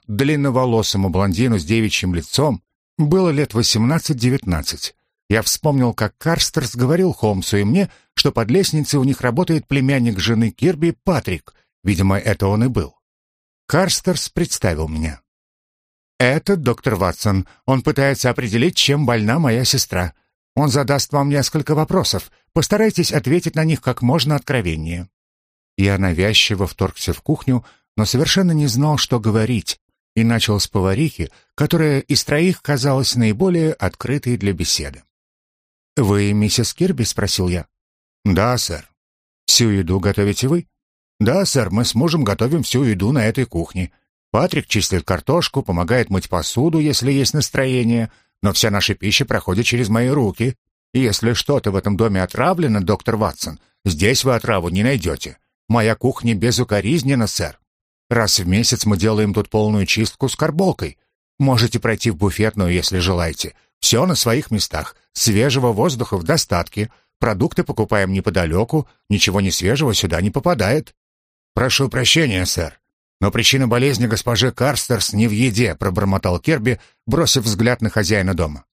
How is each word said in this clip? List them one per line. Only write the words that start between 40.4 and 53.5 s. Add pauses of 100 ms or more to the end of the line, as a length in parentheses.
вы?» (520)
«Да,
сэр,
мы
с
мужем
готовим
всю
еду
на
этой
кухне. (400)
Патрик
чистит
картошку,
помогает
мыть
посуду,
если
есть
настроение, (300)
но
вся
наша
пища
проходит
через
мои
руки. (380)
И
если
что-то
в
этом
доме
отравлено,
доктор
Ватсон, (260)